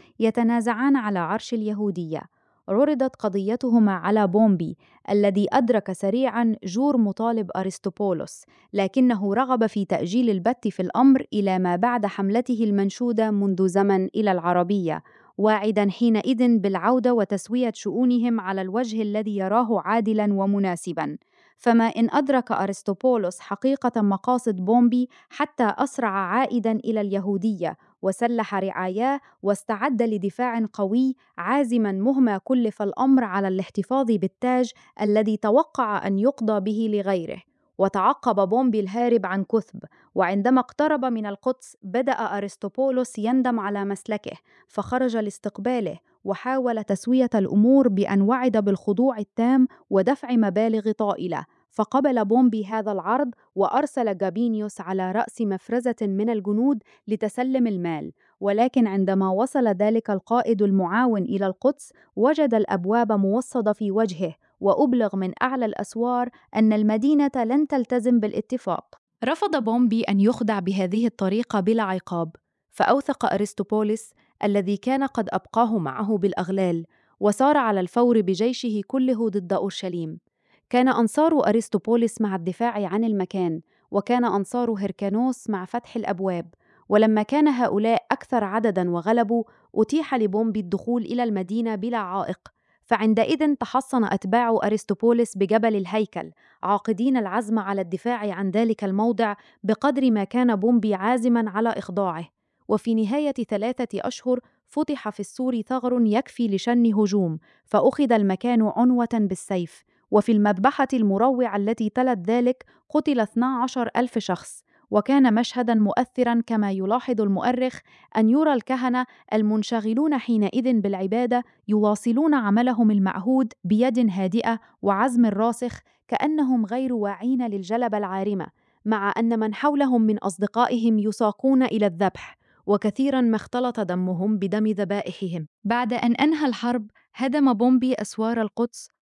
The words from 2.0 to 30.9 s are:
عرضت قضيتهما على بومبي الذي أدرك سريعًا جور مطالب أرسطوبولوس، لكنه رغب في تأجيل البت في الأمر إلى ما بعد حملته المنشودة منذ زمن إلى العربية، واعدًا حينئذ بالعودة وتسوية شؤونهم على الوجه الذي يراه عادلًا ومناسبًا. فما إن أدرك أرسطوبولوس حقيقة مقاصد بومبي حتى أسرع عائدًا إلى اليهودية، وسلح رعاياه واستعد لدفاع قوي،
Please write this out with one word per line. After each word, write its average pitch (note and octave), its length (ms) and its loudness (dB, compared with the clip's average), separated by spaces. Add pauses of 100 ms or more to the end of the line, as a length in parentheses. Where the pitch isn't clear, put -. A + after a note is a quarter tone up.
عرضت C4 480 0
قضيتهما G#3+ 760 0
على G3 340 0
بومبي F3+ 500 2 (340)
الذي G3+ 420 2
أدرك A#3 400 0
سريعًا A3+ 720 0
جور B3+ 320 0
مطالب A3 600 -2
أرسطوبولوس، F#3 880 -6 (280)
لكنه G3+ 640 0
رغب B3 320 0
في G3+ 180 -4
تأجيل G#3 460 0
البت G3+ 380 -2
في F#3+ 140 -4
الأمر C4 500 4
إلى G3 260 0
ما F3+ 180 0
بعد A#3 300 0
حملته A3 580 -2
المنشودة G#3+ 680 0
منذ G3 380 2
زمن G3 360 2
إلى G#3 280 0
العربية، F3 680 0 (360)
واعدًا G#3 520 2
حينئذ A#3 680 2
بالعودة G3+ 560 0
وتسوية A3 600 -2
شؤونهم A#3 680 0
على F#3+ 200 -4
الوجه A3 420 -4
الذي G#3 340 -4
يراه G#3 440 0
عادلًا G#3 540 0
ومناسبًا. F3+ 840 -4 (400)
فما A3+ 280 2
إن A3+ 260 0
أدرك C4 420 0
أرسطوبولوس G3 880 -2
حقيقة B3 640 -2
مقاصد G#3 540 0
بومبي A#3+ 520 2 (220)
حتى B3+ 480 -2
أسرع B3 320 -2
عائدًا G#3 600 -2
إلى A3 280 -2
اليهودية، G3 760 -4 (260)
وسلح A3+ 520 -2
رعاياه F#3+ 680 -2 (220)
واستعد A#3 600 -2
لدفاع A3+ 680 -2
قوي، A#3+ 420 0 (240)